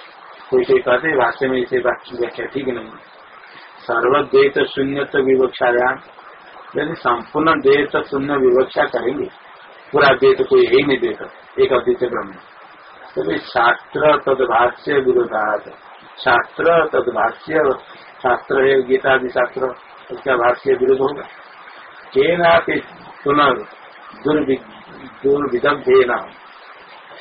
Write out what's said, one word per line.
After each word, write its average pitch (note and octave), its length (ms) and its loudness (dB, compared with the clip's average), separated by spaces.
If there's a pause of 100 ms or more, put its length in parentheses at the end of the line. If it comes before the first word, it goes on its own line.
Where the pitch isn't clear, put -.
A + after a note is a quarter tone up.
(500)
कोई B2+ 140 2
कोई C3 140 4
कहते B2 300 0
हैं D3 100 0
भाष्य A#2+ 280 -2
में C3 120 0
इसे B2 200 -2
वाक्य A#2+ 420 -6
व्याख्या A#2 260 -6
ठीक C3+ 220 -8
नहीं। A2+ 200 -8 (920)
सर्वद्वैत C3+ 840 0
शून्यत्व C#3 520 -4
विवक्षायाम, B2+ 800 0 (800)
यदि D3 180 -6
संपूर्ण D3 640 -2
द्वैत C#3 440 2
शून्य C#3+ 300 -4
विवक्षा C3 500 2
करेंगे, - 640 -6 (420)
पूरा C#3+ 160 4
द्वैत C3 420 4
कोई B2 160 6
है A2+ 60 -4
ही C#3+ 140 4
नहीं C3+ 120 0
द्वैत, G#2+ 320 -6 (300)
एक C3 120 2
अद्वितीय B2 360 0
ब्रह्म, G2 240 -10 (840)
तो - 140 -6
भाई - 100 -2
शास्त्र C3+ 800 0
तदभाष्य B2 760 0
विरोधात, A#2 720 0 (540)
शास्त्र D#3 760 2
तदभाष्य, A#2 600 -2 (680)
शास्त्र C3 460 0
है C3+ 140 2
गीता C3 320 0
आदि B2+ 140 -2
शास्त्र, B2+ 380 -4 (480)
उसका B2+ 220 -4
भाष्य B2 360 0
विरोध B2+ 260 2
होगा। C3+ 240 -4 (840)
केनापि E3 720 2 (440)
पुनर् C#3+ 340 2 (580)
दुर्वि-, C#3+ 480 -2 (600)
दुर्विदग्धेन B2+ 1080 2 (920)